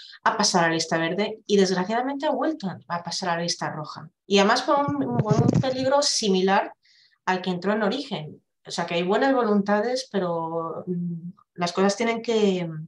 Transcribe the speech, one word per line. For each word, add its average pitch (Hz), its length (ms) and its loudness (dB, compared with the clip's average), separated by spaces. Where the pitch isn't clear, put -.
ha - 140 2
pasado 185 280 4
a - 20 4
la 160 60 2
lista 165 240 0
verde 180 500 -2
y 208 80 2
desgraciadamente 220 720 2
ha 285 40 2
vuelto 285 360 -2
a 175 140 -6
pasar 175 260 -6
a 170 80 0
la 170 60 -4
lista 165 280 -4
roja. 156 380 -12
Y 196 120 4
además 220 240 4
con 285 340 2
un, 240 220 -2
con 214 220 2
un - 200 4
peligro 262 400 2
similar 196 720 2
al 185 160 0
que 185 100 -4
entró 180 200 -2
en 220 120 0
origen. 190 600 -6
O - 40 -12
sea, 170 140 -4
que 170 100 -4
hay 175 80 0
buenas 247 300 2
voluntades, 208 800 0
pero, 165 720 -4
mm, 175 460 -6
las 175 160 -4
cosas 196 240 2
tienen 226 260 -2
que 196 480 2